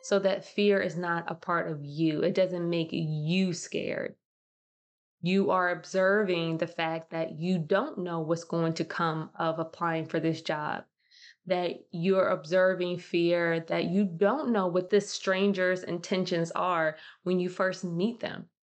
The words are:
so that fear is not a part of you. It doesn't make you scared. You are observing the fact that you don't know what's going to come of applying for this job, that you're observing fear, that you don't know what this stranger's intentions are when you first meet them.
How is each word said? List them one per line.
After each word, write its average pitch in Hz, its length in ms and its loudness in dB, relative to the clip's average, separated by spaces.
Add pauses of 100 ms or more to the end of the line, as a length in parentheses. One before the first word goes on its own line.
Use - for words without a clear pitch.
so 202 160 2
that 196 240 0
fear 208 380 2
is 160 160 -2
not 170 340 -2
a 170 40 -6
part 170 360 -2
of 143 140 -8
you. 151 380 0
It 170 100 2
doesn't 180 360 0
make 165 220 0
you 165 640 0
scared. - 640 -6 (1120)
You 196 220 4
are 185 220 4
observing 180 880 2
the 165 80 0
fact 165 420 -4
that 165 300 -6
you 180 180 2
don't 196 400 0
know 175 220 -4
what's 165 240 -2
going 165 320 0
to 165 100 -2
come 160 480 -4
of 160 240 -2
applying 160 480 -2
for 160 140 -2
this 160 200 0
job, 151 460 -4 (600)
that 180 420 -2
you're 185 400 2
observing 180 680 2
fear, 170 640 2
that 170 240 -2
you 190 200 2
don't 202 460 2
know 196 160 2
what 180 240 0
this 202 180 2
stranger's 185 720 0
intentions 170 720 -2
are 170 460 0 (260)
when 180 160 2
you 180 100 0
first 185 340 -2
meet 185 360 -2
them. - 300 -8 (140)